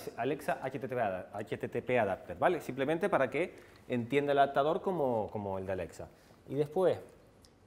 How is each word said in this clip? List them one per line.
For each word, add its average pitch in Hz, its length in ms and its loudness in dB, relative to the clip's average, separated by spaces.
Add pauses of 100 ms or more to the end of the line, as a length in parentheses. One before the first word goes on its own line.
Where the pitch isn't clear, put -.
(160)
Alexa 143 460 -2
H 135 180 -4
T 127 80 -6
T 123 80 -4
P 123 60 2
ada-, 95 320 -2
H 107 240 -6
T 120 100 -6
T 120 140 -4
P 123 180 2
adapter, 92 380 0
¿vale? 160 240 2
Simplemente 151 480 0
para 135 220 2
que 170 280 -4 (280)
entienda 131 440 2
el 143 60 4
adaptador 143 420 4
como, 127 520 0
como 98 260 -4
el 95 80 -6
de 98 80 -4
Alexa. 85 340 -8 (400)
Y 135 60 -8
después, 147 460 2 (680)